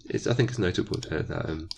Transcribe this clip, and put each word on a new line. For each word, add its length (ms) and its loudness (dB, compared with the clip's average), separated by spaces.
it's, 200 -2
I 80 4
think 180 4
it's 80 -2
notable 420 2
there 220 -2
that, 260 -2
um, 180 -4